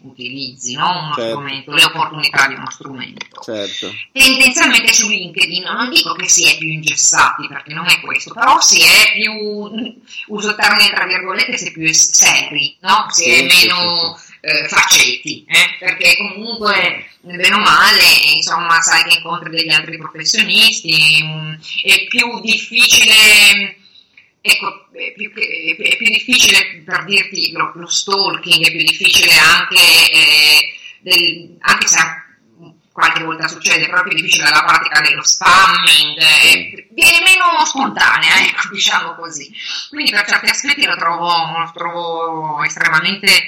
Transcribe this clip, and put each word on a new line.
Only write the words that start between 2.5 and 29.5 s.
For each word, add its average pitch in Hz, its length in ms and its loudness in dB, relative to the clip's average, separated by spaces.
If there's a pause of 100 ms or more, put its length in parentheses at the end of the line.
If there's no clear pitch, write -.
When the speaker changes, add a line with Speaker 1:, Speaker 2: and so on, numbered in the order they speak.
Speaker 1:
uno 135 180 -12
strumento. - 720 -18
Speaker 2:
Certo. 101 480 -10 (220)
Speaker 1:
Tendenzialmente 262 800 2
su - 160 0
LinkedIn 175 540 -4
non 226 260 -4
dico - 240 -2
che - 160 -6
si 151 180 2
è 156 100 2
più 160 120 -8
ingessati, 156 800 0
perché 143 240 -16
non 170 160 -6
è - 100 0
questo, - 340 -8
però 247 280 2
si - 200 4
è 190 340 6
più, 214 180 -4 (960)
uso 208 240 -6
il - 40 -4
termine 208 380 2
tra 190 120 -2
virgolette, 190 520 -4
si 180 100 -10
è 170 60 -10
più 160 120 -10
es-, - 280 2
seri, 147 640 0
no? 190 300 0
Si - 140 0
Speaker 2:
Sì, 175 80 2
Speaker 1:
è 175 180 2
Speaker 2:
sì, 170 180 6
Speaker 1:
meno, 175 500 -4
Speaker 2:
sì, - 80 -20
sì. - 140 -20
Speaker 1:
eh, 160 300 -4
faceti, - 760 0
eh? 175 340 0
Perché 180 360 0
comunque, 202 960 -4 (100)
bene 180 340 -2
o 196 60 2
male, 180 420 4 (320)
insomma, 170 460 0
sai 170 240 2
che 165 140 2
incontri 165 320 -10
degli 160 220 -4
altri 160 260 -2
professionisti, 165 1200 0
mm, 156 320 -8 (300)
è - 240 0
più 233 320 -4
difficile... - 1400 4 (720)
Ecco, - 460 -4
è - 240 -12
più 202 180 -12
che, 220 80 -10 (300)
è 165 40 -4
più, 127 100 -10
è - 120 0
più 113 100 -2
difficile, - 800 2
per 175 200 -6
dirti, 190 480 -4
lo, 160 220 -4
lo 175 120 -16
stalking, 180 800 -2
è 160 60 2
più 160 120 -4
difficile - 540 2
anche, - 380 2 (360)